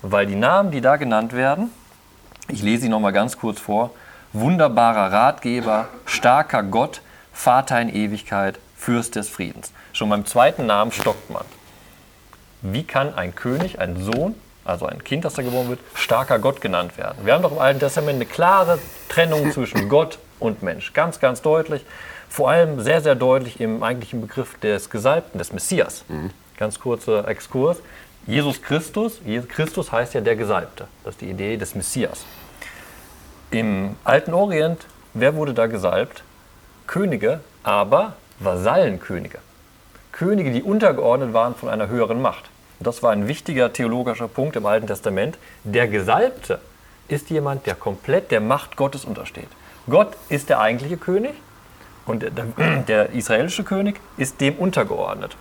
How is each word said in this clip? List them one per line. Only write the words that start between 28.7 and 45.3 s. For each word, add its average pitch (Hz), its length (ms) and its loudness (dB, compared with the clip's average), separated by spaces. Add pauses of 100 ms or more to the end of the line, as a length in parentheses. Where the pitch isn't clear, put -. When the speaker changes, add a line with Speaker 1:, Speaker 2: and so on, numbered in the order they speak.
Speaker 1:
Jesus 120 240 -6
Christus 156 440 -4
heißt 117 220 0
ja 127 60 0
der 110 160 2
Gesalbte. 107 500 -4 (180)
Das 104 100 -12
ist - 60 -20
die 95 80 -10
Idee 98 280 -6
des 101 180 -8
Messias. - 500 -4 (1300)
Im 104 520 -2
alten 156 300 2
Orient, 170 540 0 (260)
wer 131 240 2
wurde 151 160 -2
da 113 140 2
gesalbt? 98 560 -2 (640)
Könige, 151 540 0 (220)
aber 117 520 2 (240)
Vasallenkönige. 95 1000 0 (720)
Könige, 175 420 0
die 123 100 0
untergeordnet 135 720 2
waren 117 200 2
von 120 140 -8
einer 107 200 -2
höheren 117 340 0
Macht. - 220 -2 (340)
Und - 80 -6
das 120 160 -4
war 117 100 6
ein 104 160 0
wichtiger 131 440 0
theologischer 120 560 -2
Punkt 139 280 -4
im 107 100 -2
Alten 107 200 2
Testament. 101 520 -2 (240)